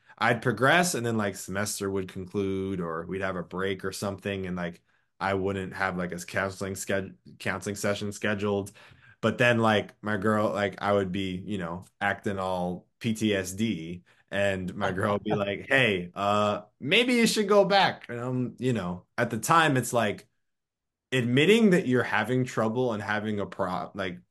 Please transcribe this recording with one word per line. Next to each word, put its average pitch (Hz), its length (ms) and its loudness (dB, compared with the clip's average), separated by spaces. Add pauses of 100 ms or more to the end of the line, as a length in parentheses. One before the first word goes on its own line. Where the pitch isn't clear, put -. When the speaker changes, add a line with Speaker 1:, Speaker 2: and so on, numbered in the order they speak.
(180)
Speaker 1:
I'd 113 240 2
progress, 139 520 4
and 120 120 -4
then, 117 100 0
like, 101 200 0
semester 98 540 -4
would 95 220 -4
conclude, 95 680 -4
or 85 260 -6
we'd 95 160 -6
have 95 140 -4
a 87 60 -4
break 92 440 -4
or 95 60 -4
something, 98 540 -6
and, 90 80 -6
like, 87 280 -8 (360)
I 95 140 0
wouldn't 95 400 -2
have, 95 240 -2
like, 87 160 -4
a 87 60 -8
counseling 95 560 -4
sched-, 98 400 -4 (240)
counseling 98 380 -6
session 101 360 -2
scheduled. 101 600 -2 (500)
But 110 160 2
then, 120 220 4
like, 107 420 2
my 104 160 -2
girl, 107 320 2
like, 98 320 -2
I 101 100 2
would 98 180 2
be, 95 360 -4
you 104 100 -6
know, 87 300 -8 (140)
acting 98 380 -2
all 90 480 -4 (140)
P 117 140 -2
T 107 200 0
S 92 180 -2
D, 90 500 -4 (280)
and 95 440 -2
my 98 180 -4
girl 104 220 0
would 101 100 -4
be 107 100 0
Speaker 2:
<laughs> - 0 -
Speaker 1:
like, 101 340 -2
"Hey, 104 460 2
uh, 104 480 2 (180)
maybe 233 340 2
you 233 120 6
should 214 220 2
go 202 160 6
back." 180 440 2
And 120 120 -8
I'm, 127 380 -4
you 123 160 0
know, 90 320 -4 (100)
at 117 140 0
the 113 80 -4
time, 160 380 4
it's 123 160 0
like, 113 340 0 (840)
admitting 147 580 6
that 165 160 4
you're 123 160 4
having 110 420 0
trouble 117 480 0
and 104 100 -4
having 104 380 -2
a 95 60 -4
pro-, - 480 -4
like, 92 240 -6 (120)